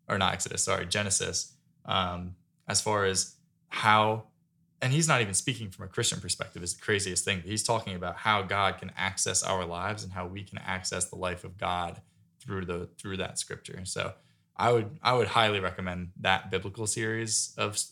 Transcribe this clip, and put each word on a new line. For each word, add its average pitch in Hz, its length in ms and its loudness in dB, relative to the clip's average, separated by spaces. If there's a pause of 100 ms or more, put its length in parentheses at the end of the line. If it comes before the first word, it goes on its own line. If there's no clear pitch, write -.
or 104 100 0
not 95 160 2
Exodus, - 300 -2
sorry, 92 220 0
Genesis, 92 680 -2 (320)
um, 90 500 -2 (320)
as 98 140 2
far 104 240 2
as 95 300 0 (340)
how, 110 540 6 (580)
and 127 100 4
he's 156 160 4
not 131 140 6
even 98 120 0
speaking 110 360 -2
from 95 160 -12
a - 20 -8
Christian 117 320 0
perspective, 87 440 -6
is 87 100 -4
the - 80 -20
craziest 95 420 0
thing, 98 180 0
but 87 80 -10
he's 107 140 0
talking 104 320 0
about 87 220 -6
how 107 240 4
God 95 380 2
can 92 180 -10
access 95 460 0
our 90 220 0
lives 95 380 -4
and 95 80 -10
how 90 140 -6
we 95 180 -10
can - 140 -14
access 92 480 -4
the - 100 -8
life 90 280 -4
of 92 140 -14
God 90 440 -2 (380)
through 95 260 -6
the, 87 320 -4
through 95 200 -6
that 90 200 -6
scripture. - 460 -8
So 92 300 -4 (440)
I 117 140 4
would, 110 320 2
I 123 100 4
would 113 140 4
highly 104 320 4
recommend 90 500 -4 (120)
that 95 280 2
biblical 98 380 -4
series 110 680 -2
of, 104 200 0 (140)